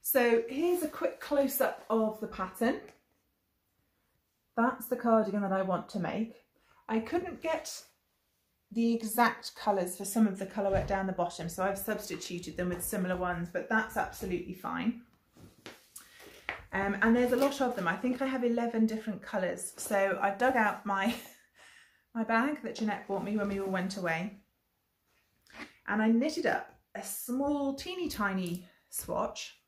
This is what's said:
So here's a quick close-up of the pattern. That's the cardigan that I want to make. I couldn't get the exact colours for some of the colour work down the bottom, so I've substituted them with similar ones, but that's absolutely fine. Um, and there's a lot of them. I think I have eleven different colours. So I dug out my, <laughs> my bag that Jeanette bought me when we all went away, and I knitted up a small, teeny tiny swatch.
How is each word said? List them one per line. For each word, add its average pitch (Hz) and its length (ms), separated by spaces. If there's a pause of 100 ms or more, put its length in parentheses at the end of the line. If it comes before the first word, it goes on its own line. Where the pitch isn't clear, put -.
(140)
So 233 340
here's 339 360
a 302 40
quick - 300
close-up 277 720
of 220 300
the 202 80
pattern. 214 480 (1800)
That's 254 300
the - 80
cardigan 214 480
that 190 80
I 190 120
want 185 260
to 208 100
make. 202 380 (520)
I 226 120
couldn't 339 420
get - 400 (880)
the 233 240
exact 226 600
colours 190 400
for 196 80
some 220 240
of 190 100
the 196 80
colour 196 240
work 190 160
down 190 220
the 185 40
bottom, 170 360
so 185 160
I've 196 120
substituted - 800
them 180 120
with 175 160
similar 185 320
ones, 175 360
but - 160
that's 220 280
absolutely - 580
fine. 85 460 (1700)
Um, 196 300
and 226 140
there's 247 160
a 247 40
lot 277 240
of 247 140
them. 180 140
I 175 80
think 254 260
I 269 40
have 262 180
eleven 233 420
different 220 340
colours. 180 580
So 196 440
I 196 80
dug 247 240
out 208 320
my, 196 260 (520)
<laughs> - 500
my 233 80
bag 233 400
that 226 140
Jeanette 214 320
bought 196 160
me 208 120
when 202 120
we 196 100
all 196 80
went 190 300
away, 180 420 (1500)
and 214 120
I 220 60
knitted 262 400
up - 260 (220)
a 196 80
small, 277 720
teeny 359 340
tiny 185 560 (260)
swatch. - 760